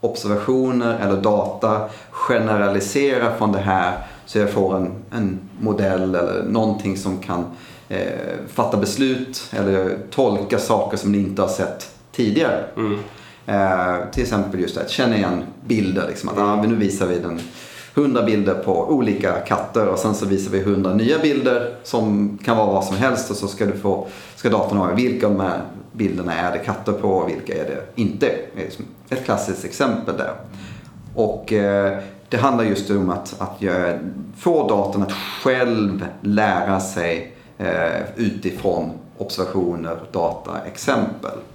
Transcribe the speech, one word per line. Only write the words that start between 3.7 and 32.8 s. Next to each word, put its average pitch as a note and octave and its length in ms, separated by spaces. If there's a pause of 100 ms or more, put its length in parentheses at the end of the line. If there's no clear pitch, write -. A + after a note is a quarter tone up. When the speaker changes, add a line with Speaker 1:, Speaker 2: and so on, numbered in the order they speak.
Speaker 1:
så - 140
jag G2+ 100
får F#2+ 280
en, F#2 140 (200)
en F#2+ 280 (200)
modell F#2+ 560
eller F2+ 280
någonting G#2 540
som F#2+ 200
kan, F2 280 (440)
eh, F#2+ 100 (480)
fatta A2 300
beslut B2+ 760
eller F#2+ 460 (140)
tolka G#2 480
saker G#2 380
som G2 140
ni G2+ 60
inte G2 240
har F#2+ 80
sett - 400 (220)
tidigare. B2 520 (140)
Speaker 2:
Mm. G#2+ 220 (460)
Speaker 1:
Eh, F#2 680
till B2+ 120
exempel G2 360
just E2+ 160
det E2+ 60
att - 80
känna A#2+ 280
igen F2+ 260 (220)
bilder. F#2+ 420
Liksom, - 220
att, - 80
Speaker 2:
Mm. G#2 120
Speaker 1:
ah, G#2 60
men G#2+ 140
nu A2+ 60
visar G2 320
vi F2 120
den E2+ 200 (560)
hundra C3 280
bilder G2+ 300
på F2+ 360
olika A#2 420
katter G2 560
och F#2 120
sen G#2+ 160
så G#2 100
visar G2 260
vi G2 120
hundra G2 300
nya A#2+ 260
bilder B2+ 640
som G#2 600
kan A#2 140
vara G#2+ 100
vad F#2+ 180
som F#2+ 120
helst A#2+ 340
och G2 60
så G2+ 100
ska - 180
du G2 120
få, F#2+ 300 (280)
ska - 140
datorn G2+ 280
ha F2+ 160
vilka A#2 340
av G#2 60
de F#2+ 80
här F2 200 (300)
bilderna F2 420
är F2 180
det - 60
katter - 340
på G2+ 180
och F2 200
vilka D#2+ 240
är D#2 160
det C#2 320
inte. G#2 240 (300)
Det G2 60
är E2 40
liksom - 200 (240)
ett B2+ 160
klassiskt G2 400
exempel A2+ 520
där. - 160 (840)
Och, A2 380
eh, G2+ 440 (320)
det B2 80
handlar B2 280
just G2+ 240